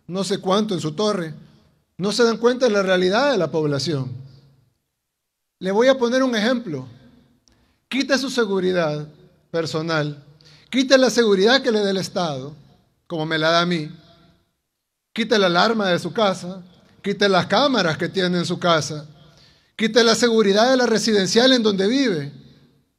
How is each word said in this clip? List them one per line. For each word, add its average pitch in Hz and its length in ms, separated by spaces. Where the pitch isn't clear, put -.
no 185 160
sé 185 160
cuánto, 208 360
en 165 60
su 151 120
torre, 180 420
no 196 160
se 233 120
dan 226 120
cuenta 247 300
de 226 60
la 202 100
realidad 190 500
de 240 60
la 160 120
población. 143 600
Le 185 140
voy 226 160
a 269 80
poner 254 260
un 247 140
ejemplo. 202 500
Quite 269 300
su 262 100
seguridad 185 800
personal, 160 720
quite 262 300
la 262 100
seguridad 226 540
que 262 100
le 214 80
dé 202 100
el 190 60
Estado, 156 580
como 160 180
me 160 140
la 156 120
da 170 120
a 175 40
mí, 165 240
quite 220 240
la 196 80
alarma 196 420
de 175 100
su 160 140
casa, 190 500
quite 202 300
las 180 160
cámaras 208 500
que 160 140
tiene 180 280
en 170 60
su 175 140
casa, 156 500
quite 226 300
la 226 100
seguridad 220 560
de 262 60
la 247 80
residencial 220 720
en 240 80
donde 196 240
vive, 202 460